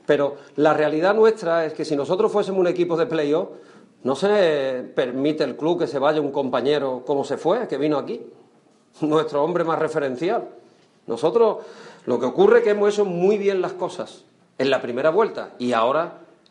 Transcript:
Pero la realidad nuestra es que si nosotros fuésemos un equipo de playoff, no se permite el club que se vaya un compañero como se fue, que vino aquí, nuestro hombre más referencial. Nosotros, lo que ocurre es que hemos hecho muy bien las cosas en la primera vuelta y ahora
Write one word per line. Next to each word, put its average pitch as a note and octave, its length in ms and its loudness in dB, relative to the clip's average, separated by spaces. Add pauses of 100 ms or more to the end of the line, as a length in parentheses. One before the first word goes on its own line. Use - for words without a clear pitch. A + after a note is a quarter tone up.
Pero C#3+ 320 2 (200)
la D3+ 180 4
realidad D#3 400 2
nuestra G#3+ 500 2
es D#3 80 -6
que D#3 140 -8
si D3+ 100 -2
nosotros F3+ 340 0
fuésemos F#3+ 300 0
un F3+ 60 4
equipo E3+ 320 0
de E3 80 0
playoff, D#3 420 0 (540)
no C3 120 0
se D3 720 0 (100)
permite C#3 500 0
el B2 120 -4
club E3+ 220 0
que E3 80 -2
se C3 120 -4
vaya D3+ 220 2
un C#3+ 100 -2
compañero C3 760 -2
como C#3 180 -2
se A#2+ 140 -4
fue, F#3+ 300 0
que C#3+ 100 -4
vino D3+ 180 0
aquí, C3+ 240 -6 (800)
nuestro D3+ 420 0
hombre E3+ 220 0
más D#3+ 140 -2
referencial. D#3 720 -4 (560)
Nosotros, G#3+ 580 0 (400)
lo B2 160 -2
que B2+ 60 -2
ocurre G3+ 320 6
es A3 60 2
que G#3 60 2
hemos G#3 220 2
hecho G3+ 140 0
muy F#3 320 2
bien G3 240 0
las E3 100 -6
cosas - 540 -10 (320)
en C3 100 0
la C3 140 0
primera B2+ 260 -2
vuelta D#3+ 500 -2
y B2 140 -2
ahora C3+ 460 0 (320)